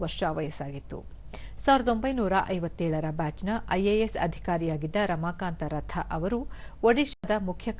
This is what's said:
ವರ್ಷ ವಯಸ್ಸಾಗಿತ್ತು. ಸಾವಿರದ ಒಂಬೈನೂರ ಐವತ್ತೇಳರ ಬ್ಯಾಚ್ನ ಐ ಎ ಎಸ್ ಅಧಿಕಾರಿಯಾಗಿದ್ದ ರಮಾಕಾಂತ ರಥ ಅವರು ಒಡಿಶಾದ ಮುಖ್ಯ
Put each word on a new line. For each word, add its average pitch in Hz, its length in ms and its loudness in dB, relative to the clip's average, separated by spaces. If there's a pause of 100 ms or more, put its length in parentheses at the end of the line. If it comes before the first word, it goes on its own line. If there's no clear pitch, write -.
ವರ್ಷ - 260 -2
ವಯಸ್ಸಾಗಿತ್ತು. 147 680 -4 (640)
ಸಾವಿರದ 254 300 6
ಒಂಬೈನೂರ 226 380 2 (160)
ಐವತ್ತೇಳರ 165 600 0 (100)
ಬ್ಯಾಚ್ನ 160 300 -2 (200)
ಐ 185 140 2
ಎ 208 160 4
ಎಸ್ 220 260 0
ಅಧಿಕಾರಿಯಾಗಿದ್ದ 165 720 -2 (160)
ರಮಾಕಾಂತ 170 500 -2 (140)
ರಥ - 160 -4 (180)
ಅವರು 190 300 0 (420)
ಒಡಿಶಾದ 233 680 4
ಮುಖ್ಯ 214 280 -4